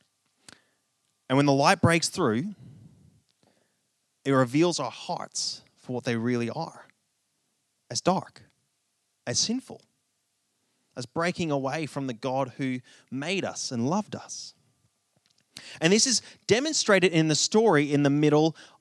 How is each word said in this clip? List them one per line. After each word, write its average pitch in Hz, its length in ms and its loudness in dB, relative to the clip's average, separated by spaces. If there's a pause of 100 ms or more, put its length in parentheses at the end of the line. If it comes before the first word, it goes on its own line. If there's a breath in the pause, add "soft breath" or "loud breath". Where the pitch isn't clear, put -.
(1300 soft breath)
And 131 80 0
when 143 80 4
the 143 80 2
light 156 300 2
breaks 170 260 2
through, 160 460 -2 (1700 soft breath)
it 139 60 -2
reveals 139 500 2
our 123 100 -8
hearts - 720 -10 (160)
for - 160 -14
what 120 120 -6
they 120 120 -2
really 120 320 -2
are, - 380 -12 (1040)
as 123 100 -6
dark, - 440 -2 (840)
as 147 120 -4
sinful, - 440 -6 (1120)
as 123 80 -10
breaking 170 460 -4
away 143 340 -4
from 139 220 -8
the 127 80 -8
God 131 420 -6
who 127 240 -6 (300 soft breath)
made 151 340 -6
us - 260 -8
and 123 200 -2
loved 202 260 -4
us. - 380 -16 (1300 loud breath)
And 165 120 4
this 220 140 4
is 240 160 -2 (240 loud breath)
demonstrated 202 680 2
in 160 160 2
the 151 60 0
story 151 580 4
in 143 100 4
the 139 80 4
middle 151 460 4 (240 loud breath)